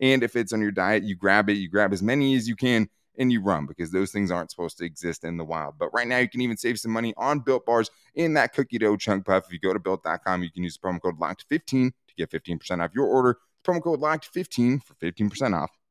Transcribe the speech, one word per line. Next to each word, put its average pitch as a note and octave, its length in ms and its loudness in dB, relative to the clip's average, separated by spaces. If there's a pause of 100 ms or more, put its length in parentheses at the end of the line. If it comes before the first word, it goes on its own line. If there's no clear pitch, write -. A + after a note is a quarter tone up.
and C3 220 4
it A#2 60 0
fits A2+ 220 -2
on A2 100 0
your G#2 100 0
diet, G2 320 2
you G2+ 120 -4
grab G2 360 4
it, G2+ 60 2
you F#2+ 120 -6
grab G2 240 2
as F#2 80 -2
many C3+ 340 2
as A2+ 120 0
you A#2 80 -2
can, A#2 340 2 (300)
and B2+ 120 2
you A2+ 100 2
run F2+ 240 2
because D#2+ 240 -6
those F#2 220 0
things G2+ 180 0
aren't F2 220 -4
supposed E2+ 260 -8
to F2 80 -6
exist E2+ 380 -8
in E2+ 140 -6
the E2 80 -8
wild. D2+ 340 -6
But E2 140 -2
right A#2+ 140 -2
now, B2 120 0
you B2 100 2
can B2 120 -4
even A#2+ 160 -2
save A#2+ 220 -2
some A2+ 120 -4
money A2+ 260 -2
on C#3 220 0
Built B2+ 260 0
Bars A#2 240 2 (260)
in D#3+ 180 0
that C3 200 2
cookie A#2+ 240 -2
dough G#2+ 180 4
chunk G2 300 -2
puff. F#2+ 200 2
If - 80 -16
you E2+ 60 -12
go F#2+ 140 0
to F2+ 60 -2
built F#2 240 -2
dot E2 200 -4
com, F2+ 200 -2
you E2+ 80 -6
can F2+ 120 -6
use E2+ 140 -6
the F#2+ 100 -8
promo F2+ 140 -4
code F2 160 -4
locked D#2 320 -6
fifteen C3 400 0
to - 260 -12
get E2 140 -6
fifteen E2+ 300 -6
percent F2+ 200 -6
off E2+ 140 -2
your B2 140 0
order. B2 320 4 (240)
Promo F3 180 0
code D#3+ 200 -2
locked D3+ 240 0
fifteen C3 560 0
for - 140 -20
fifteen G2 360 -2
percent G#2+ 240 -2
off D2+ 160 -2 (200)